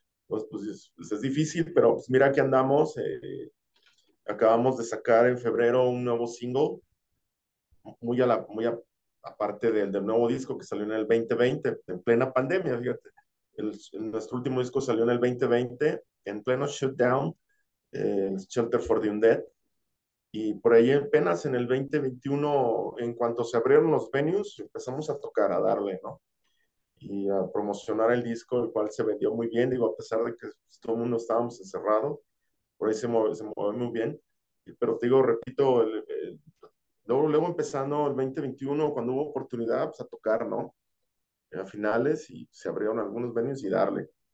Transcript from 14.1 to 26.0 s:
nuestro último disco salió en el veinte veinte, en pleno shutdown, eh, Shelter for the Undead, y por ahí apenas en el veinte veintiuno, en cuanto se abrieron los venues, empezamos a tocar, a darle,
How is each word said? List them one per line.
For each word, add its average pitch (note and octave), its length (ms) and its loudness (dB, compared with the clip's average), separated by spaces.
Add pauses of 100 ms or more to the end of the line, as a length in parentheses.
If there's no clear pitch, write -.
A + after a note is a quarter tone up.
nuestro A2+ 260 -6
último B2+ 240 -2
disco B2 180 -4
salió A#2 240 0
en A#2+ 60 4
el A#2+ 100 2
veinte B2 280 0
veinte, B2 560 0 (200)
en G#2 200 -8
pleno C3 240 0
shutdown, C3 680 0 (560)
eh, G2 440 -2 (120)
Shelter A#2 320 0
for G#2+ 220 0
the G#2+ 80 0
Undead, G#2+ 340 4 (880)
y G#2+ 220 -4
por A#2 220 4
ahí A#2+ 160 8
apenas D3+ 540 2
en C3 100 -2
el B2 120 0
veinte C#3 320 -2
veintiuno, C3+ 1000 0
en A#2 160 -4
cuanto A#2 280 0
se A#2 140 -2
abrieron D3+ 340 6
los C3 200 0
venues, E3+ 480 -2
empezamos C#3+ 500 -8
a C#3 100 -6
tocar, G#2 320 0
a F2+ 80 0
darle, G2+ 440 0